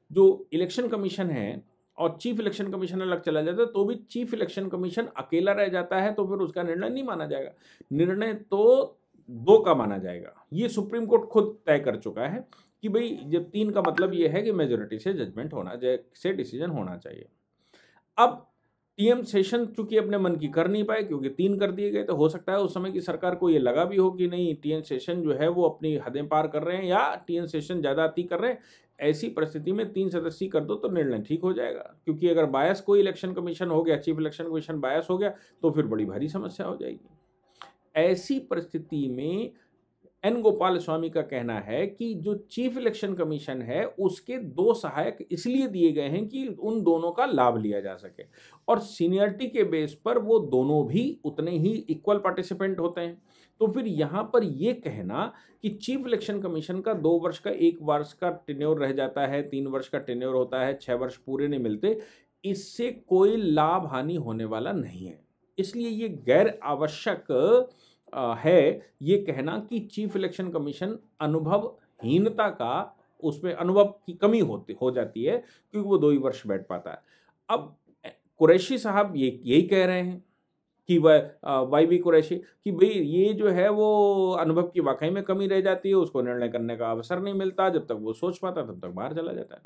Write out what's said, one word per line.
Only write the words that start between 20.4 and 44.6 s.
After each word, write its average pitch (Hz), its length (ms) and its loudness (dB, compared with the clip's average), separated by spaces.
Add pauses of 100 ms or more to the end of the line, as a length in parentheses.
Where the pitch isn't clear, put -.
कर 160 200 2
नहीं 208 160 0
पाए 220 180 -2
क्योंकि 143 260 -4
तीन 190 300 0
कर 202 140 0
दिए 202 180 -2
गए, 208 120 -2
तो 190 120 -2
हो 151 140 4
सकता 160 240 -2
है 147 60 2
उस 180 160 0
समय 190 180 -4
की 185 80 -2
सरकार 180 340 -2
को 175 160 2
ये 156 80 6
लगा 127 260 2
भी 196 120 -2
हो 185 140 6
कि 180 180 -2
नहीं 175 260 0
टीएन 151 280 -4
सेशन 165 400 -4
जो 151 100 0
है 143 160 2
वो 175 200 4
अपनी 156 280 -2
हदें 143 320 -6
पार 156 200 2
कर 151 140 -2
रहे 175 140 -4
हैं 190 80 -4
या 185 420 0
टीएन 170 200 -4
सेशन 160 340 -4
ज़्यादा 147 240 2
अति 160 180 0
कर 175 180 -2
रहे 233 100 0
हैं, 247 80 -6 (420)
ऐसी 151 280 2
परिस्थिति 156 440 -2
में 208 200 -2
तीन 190 180 0
सदस्यीय 165 400 -4
कर 202 140 0
दो 208 100 -2
तो 214 140 -4
निर्णय 143 300 0
ठीक 151 240 -4
हो 185 100 0
जाएगा। - 520 -6
क्योंकि 160 240 0
अगर 165 180 4
बायस 151 340 2
कोई 202 200 4
इलेक्शन 185 320 0
कमीशन 175 360 -6
हो 160 140 2
गया, 160 140 2
चीफ 151 220 -2
इलेक्शन 156 260 -4
कमीशन 160 360 -6
बायस 143 300 -2
हो 185 80 0
गया, 202 120 -2 (320)
तो 160 80 4
फिर 147 160 0
बड़ी 110 180 -2
भारी 104 240 -4
समस्या 185 380 -8
हो 160 100 -6
जाएगी। - 320 -10 (880)
ऐसी 180 420 2
परिस्थिति 160 720 -6
में 156 440 -6 (720)
एन 233 180 0
गोपाल 190 360 4
स्वामी 165 320 -2
का 160 120 0
कहना 120 380 -4
है 120 260 -4
कि 220 280 -6
जो 185 200 -4
चीफ 240 420 -4
इलेक्शन 214 380 -2
कमीशन 151 480 -4
है 147 240 -4
उसके 196 520 -4
दो 190 360 2